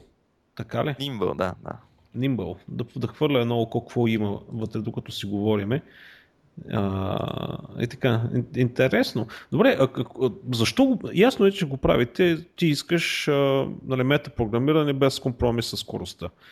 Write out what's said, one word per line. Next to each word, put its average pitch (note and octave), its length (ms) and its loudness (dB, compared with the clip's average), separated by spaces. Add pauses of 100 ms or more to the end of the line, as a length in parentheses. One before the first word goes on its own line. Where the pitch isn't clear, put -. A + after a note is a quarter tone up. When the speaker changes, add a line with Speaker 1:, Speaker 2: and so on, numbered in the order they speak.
(540)
Speaker 1:
Така - 300 -6
ли? D3+ 60 -2
Speaker 2:
Nimble, B2+ 460 -4
да, F#2 180 -2 (100)
да. - 80 -10 (440)
Speaker 1:
Nimble. A2+ 400 -2 (120)
Да, - 160 -8 (120)
да A#2+ 100 -4
хвърля D3 340 0
едно A#2 200 0
око, A2+ 240 -2
какво A#2+ 220 0
има G#2+ 420 0
вътре, A2 300 -8
докато A2+ 340 -8
си - 140 -10
говориме. G#2 560 0 (880)
А, F#2+ 460 -2 (600)
и B2 60 0
така, A#2 360 0 (120)
ин-, B2 220 -4
интересно. B2+ 720 2 (260)
Добре, A3 280 4
а, C3+ 80 4
как-, C3 200 -6 (140)
а, B2+ 80 2 (220)
защо A#2 320 2
го, A#3+ 300 0
ясно G#3+ 320 6
е, G3 60 6
че F#3 140 -4
го C3+ 100 -6
правите, D#3+ 680 2 (120)
ти F3 100 2
искаш, - 640 0
а, C#3 380 4 (180)
нали, C3 180 0
метапрограмиране C#3 880 2
без C3+ 260 2
компромис A#2+ 480 0
със - 140 -8
скоростта. F#2 480 -8 (240)